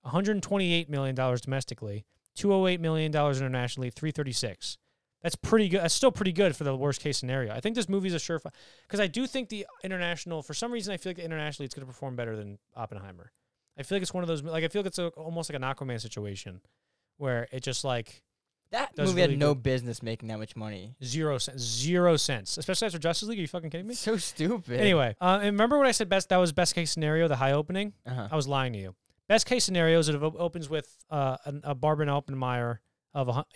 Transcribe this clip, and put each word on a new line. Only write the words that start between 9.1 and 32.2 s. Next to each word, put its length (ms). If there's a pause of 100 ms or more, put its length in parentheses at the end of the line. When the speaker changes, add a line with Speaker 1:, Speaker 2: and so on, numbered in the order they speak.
Speaker 1:
think 220
the 180 (160)
international, 600
for 120
some 160
reason, 240
I 20
feel 140
like 80
internationally 460
it's 100
gonna 120
perform 280
better 220
than 220 (180)
Oppenheimer. 560 (440)
I 60
feel 140
like 60
it's 120
one 80
of 60
those, 160
like, 180
I 60
feel 140
like 60
it's 100
a, 100
almost 420
like 100
an 20
Aquaman 380
situation 600 (560)
where 340
it 140
just, 180
like, 400 (480)
Speaker 2:
That 240
Speaker 1:
does 140
Speaker 2:
movie 140
Speaker 1:
really 100
Speaker 2:
had 80
no 140
Speaker 1:
good. 100
Speaker 2:
business 400
making 240
that 100
much 160
money. 480
Speaker 1:
Zero 360
cents. 240
Zero 540
cents. 400
Especially 300
after 140
Justice 280
League. 100
Are 40
you 60
fucking 220
kidding 180
me? 60
Speaker 2:
So 240
stupid. 640
Speaker 1:
Anyway, 400
uh, 220
and 40
remember 320
when 100
I 40
said 160
best, 200
that 80
was 160
best 240
case 160
scenario, 340
the 100
high 160
opening? 400 (140)
Speaker 2:
Uh-huh. 240
Speaker 1:
I 60
was 100
lying 280
to 40
you. 160 (340)
Best 180
case 180
scenario 340
is 100
if 60
it 80
op-, 160
opens 300
with, 280 (140)
uh, 340
an, 200
a 100
Barb 260
and 100
Oppenheimer 720 (340)